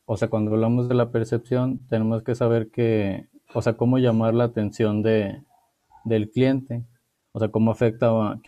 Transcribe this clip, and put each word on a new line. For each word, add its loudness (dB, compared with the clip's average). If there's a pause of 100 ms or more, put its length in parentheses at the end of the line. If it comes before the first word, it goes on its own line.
o -4
sea, -2
cuando -2
hablamos 0
de 0
la 0
percepción, -2 (100)
tenemos 0
que -2
saber 0
que, 0 (260)
o -2
sea, -2
cómo 2
llamar 2
la 2
atención -2
de, 0 (640)
del 0
cliente. -2 (460)
O -10
sea, 0
cómo 2
afecta 0
a, -2